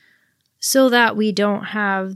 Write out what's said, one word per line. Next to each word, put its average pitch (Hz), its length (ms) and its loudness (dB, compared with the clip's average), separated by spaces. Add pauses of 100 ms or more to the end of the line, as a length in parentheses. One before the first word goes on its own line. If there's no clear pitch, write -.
(600)
so 262 280 2
that 233 280 2
we 214 160 0
don't 202 320 -2
have 196 500 -4